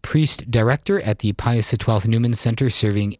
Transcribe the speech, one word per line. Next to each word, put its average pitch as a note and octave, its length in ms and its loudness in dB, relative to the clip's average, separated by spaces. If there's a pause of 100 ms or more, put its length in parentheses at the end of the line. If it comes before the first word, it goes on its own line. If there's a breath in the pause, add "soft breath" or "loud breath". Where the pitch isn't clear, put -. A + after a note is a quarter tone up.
priest - 500 0
director B2 520 2
at G#2+ 160 -2
the G#2 120 0
Pius A#2+ 400 -2
the A#2 60 0
twelfth G#2+ 280 0
Newman A#2 280 2
Center, A#2 360 0
serving G#2 500 0